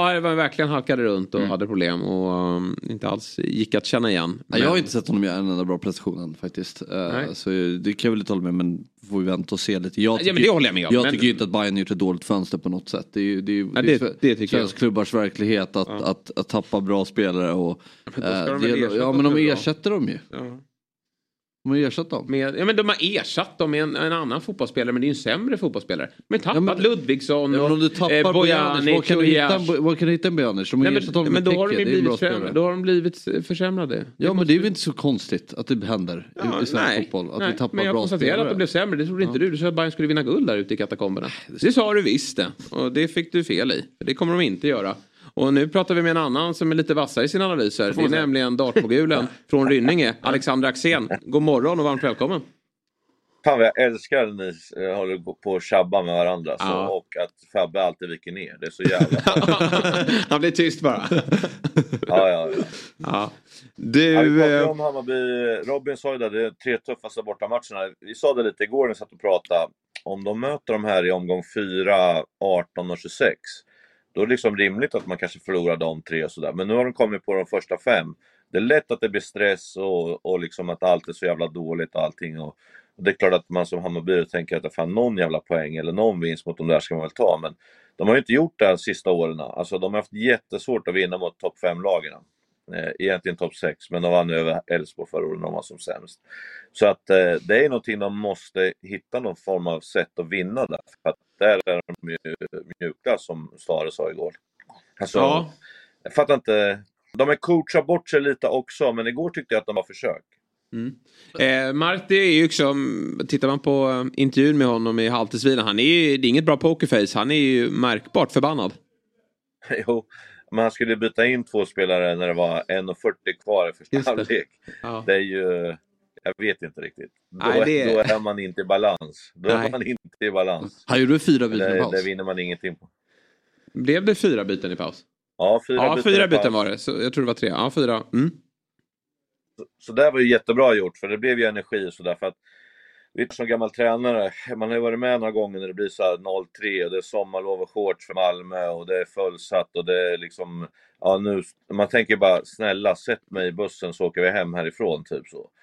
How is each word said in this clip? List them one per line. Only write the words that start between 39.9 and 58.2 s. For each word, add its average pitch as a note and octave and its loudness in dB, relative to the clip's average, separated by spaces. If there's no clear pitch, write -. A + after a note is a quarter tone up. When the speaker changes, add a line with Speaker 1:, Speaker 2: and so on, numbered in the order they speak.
Speaker 1:
skulle D3+ -2
vinna D3+ 0
guld F3+ 0
där A2+ 0
ute G#2 -2
i - -4
katakomberna. G2+ -4
Speaker 3:
Nej, - -14
det - 4
Speaker 1:
Det A#3+ 4
sa A3 2
du G#3 4
visst - 0
det. - 0
Och B2+ -2
det D#3 2
fick E3 -6
du F3 2
fel A2+ 0
i. C#2+ -4
För - -10
det C3+ -2
kommer E3+ 0
de F3+ 2
inte D3 0
göra. G#2 -2
Och C3+ 2
nu C#3 4
pratar F3+ 0
vi E3+ 2
med E3+ 2
en E3 2
annan D#3+ 0
som E3 0
är D#3+ 2
lite D#3 2
vassare C#3 0
i D3 0
sina F#3+ -2
analyser. A#2+ 0
Speaker 2:
Det F#2+ -2
får - -2
Speaker 1:
Det - 4
är - 4
Speaker 2:
man - 0
säga. D#3 0
Speaker 1:
nämligen C3 0
dartmogulen C3 2
Speaker 3:
<laughs> - -18
Speaker 1:
från C3+ 4
Rynninge, C#3 4
Alexander C3+ 0
Axén. C3+ 0
God D3 2
morgon D3+ 2
och D3+ 0
varmt C#3 -2
välkommen. C#3 -2
Speaker 4:
Fan C#3 4
vad A2+ 8
jag G#2+ 2
älskar A#2 0
att G#2 -6
ni, F#2+ -6
eh, F#2+ -2
håller F#2+ -4
på G2 -2
att F2 -4
tjabba F#2+ 2
med F2 -2
varandra. F2 0
Så, - -4
Speaker 1:
Ja. F#2+ -2
Speaker 4:
och F#2 -4
att - -14
Fabbe F#2 0
alltid F2+ -4
viker E2+ -12